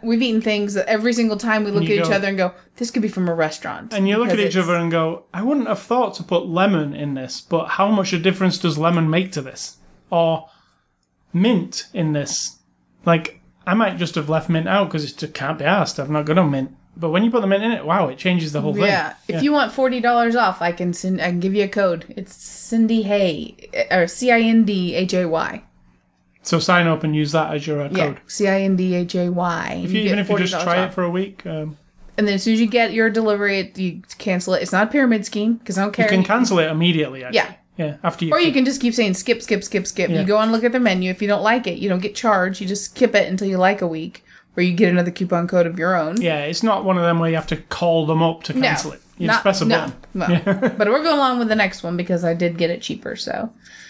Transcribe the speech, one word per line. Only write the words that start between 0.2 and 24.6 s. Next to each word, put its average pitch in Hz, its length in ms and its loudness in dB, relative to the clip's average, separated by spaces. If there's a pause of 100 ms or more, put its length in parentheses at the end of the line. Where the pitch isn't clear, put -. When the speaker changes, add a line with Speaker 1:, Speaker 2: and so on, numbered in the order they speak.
Speaker 1:
eaten 226 200 2
things 208 340 0
that 196 120 0
every 220 240 2
single 226 260 2
time 220 280 0
we 202 60 -4
Speaker 2:
And 202 80 2
Speaker 1:
look 160 100 0
Speaker 2:
you 208 80 2
Speaker 1:
at 175 80 2
each 165 40 0
Speaker 2:
go, 202 60 2
Speaker 1:
other 196 140 0
and 196 80 -2
go, 185 160 0 (240)
"This 233 140 -4
could 240 100 0
be 208 80 0
from 185 180 -2
a 170 60 0
restaurant." - 600 -4
Speaker 2:
and 196 140 2
you 202 100 2
look 226 120 2
at 175 80 2
Speaker 1:
Because 202 180 2
Speaker 2:
each 190 80 2
other 170 120 0
Speaker 1:
it's 170 80 0
Speaker 2:
and 165 80 0
go, 165 320 0 (100)
"I 180 80 -6
wouldn't 254 260 0
have 202 120 -2
thought 233 360 0
to - 80 -10
put 175 240 0
lemon 170 480 2
in 147 200 -6
this, 131 260 -10
but 165 300 -2
how 196 180 2
much 196 240 0
a 175 60 0
difference 185 380 0
does 156 200 -2
lemon 165 320 2
make 190 240 0
to 147 80 -6
this?" - 360 -14 (320)
Or 165 380 0 (840)
mint 190 600 0
in 156 200 -2
this. - 460 -6 (460)
Like, 165 360 0 (260)
I 180 60 0
might 196 240 0
just 170 180 -4
have 151 140 -4
left 156 200 -2
mint 165 180 -2
out 190 220 0
'cause 151 140 -4
it - 140 -12
just 151 160 -10
can't 151 260 -6
be 139 60 -4
asked. 170 340 0
I've 139 100 -6
not 151 160 -2
got 156 120 2
a 185 80 6
mint. 139 260 -2 (260)
But 165 120 -4
when 180 160 2
you 233 60 2
put 240 100 0
the 202 60 0
mint 196 160 2
in 233 100 0
it, 185 120 -6
wow, 170 220 0
it 131 100 -6
changes 170 360 0
the 147 80 -2
whole - 120 -2
thing. 202 120 0
Speaker 1:
Yeah. 185 280 0 (140)
If 185 80 -4
Speaker 2:
Yeah. 220 60 -2
Speaker 1:
you 285 100 2
want 277 220 2
forty 262 260 0
dollars 233 360 2
off, 214 260 0
I 175 100 0
can 175 220 -4
send, 185 280 -4
I 160 60 -2
can 175 140 -2
give 190 120 0
you 202 120 2
a - 20 -2
code. 190 380 0 (100)
It's 190 180 -14
Cindy 226 680 0
Hay, 190 540 0 (360)
or 175 160 2
C 247 240 0
I 233 80 6
N 226 240 6